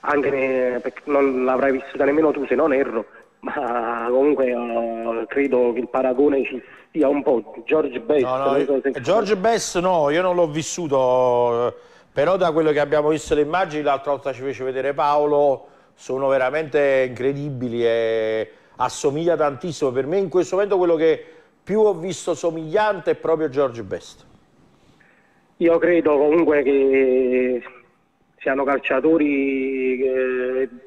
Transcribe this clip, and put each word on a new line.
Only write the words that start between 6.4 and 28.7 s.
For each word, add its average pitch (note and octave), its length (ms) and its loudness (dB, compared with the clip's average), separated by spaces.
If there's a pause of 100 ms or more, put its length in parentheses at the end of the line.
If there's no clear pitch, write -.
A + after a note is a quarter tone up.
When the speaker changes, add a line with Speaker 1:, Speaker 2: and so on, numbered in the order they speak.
Speaker 1:
ci B2+ 160 -8 (300)
sia D3+ 180 0
un C#3+ 120 0
po'. B2 320 0 (120)
George C#3+ 340 0
Best, B2+ 260 0
Speaker 2:
No, B2+ 120 -2
no, C3+ 140 0
Speaker 1:
non C#3+ 140 2
so C3+ 160 0
se C3+ 200 -4
Speaker 2:
George G#3 340 0
Best G3 440 -2
no, F3 300 2
io D#3+ 120 0
non F3+ 140 0
l'ho F3 120 2
vissuto, B2+ 1200 0
eh, A2+ 60 -4 (380)
però D#3 240 0
da F3+ 160 2
quello D#3 200 2
che D3 80 2
abbiamo D3 300 2
visto D#3 260 0
le D3 60 2
immagini, D3+ 420 -2
l'altra C#3+ 280 0
volta C3+ 220 -4
ci A#2+ 80 -12
fece B2+ 220 -8
vedere C3 300 -4
Paolo, D3 760 2 (260)
sono C3 340 -4
veramente C3+ 800 2
incredibili B2+ 760 -4
e A2+ 680 0 (240)
assomiglia D3+ 600 -2
tantissimo. D3 560 -2
Per C3 140 -2
me E3 120 -2
in G3 120 -2
questo F3+ 260 0
momento G3+ 220 0
quello F3 180 2
che D#3 280 2 (440)
più G#3+ 140 0
ho G#3 120 4
visto E3+ 400 -6
somigliante E3 800 -2
è D3+ 40 2
proprio D#3 340 -2
George B2+ 340 -2
Best. - 420 -12 (1300)
Speaker 1:
Io E3 200 4
credo D#3+ 400 4
comunque D3+ 460 4
che B2+ 1000 2 (760)
siano C#3 240 -2
calciatori, C3+ 1400 0